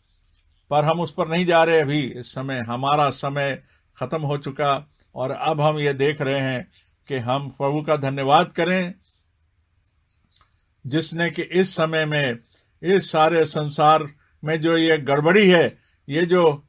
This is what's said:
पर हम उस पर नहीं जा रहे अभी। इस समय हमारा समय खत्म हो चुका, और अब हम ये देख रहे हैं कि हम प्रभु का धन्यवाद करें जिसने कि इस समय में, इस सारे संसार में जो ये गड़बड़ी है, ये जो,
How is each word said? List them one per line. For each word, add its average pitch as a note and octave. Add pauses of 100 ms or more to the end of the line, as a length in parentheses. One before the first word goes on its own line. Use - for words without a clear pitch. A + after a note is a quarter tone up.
(680)
पर D3
हम D#3+
उस D#3+
पर F3
नहीं E3+
जा E3+
रहे E3
अभी। D3
इस A#2+
समय C3
हमारा C3+
समय C#3 (340)
खत्म D#3
हो D3
चुका, C#3+ (280)
और C3
अब D3
हम D3+
ये C#3+
देख C#3+
रहे C3+
हैं C3 (360)
कि C3+
हम C3
प्रभु C#3+
का D3+
धन्यवाद C#3
करें F3+ (1900)
जिसने D#3+
कि E3+
इस F3+
समय D#3+
में, C#3+ (440)
इस F3+
सारे D#3+
संसार D3+ (360)
में D#3
जो E3
ये D#3+
गड़बड़ी D3+
है, E3 (320)
ये D#3
जो, E3+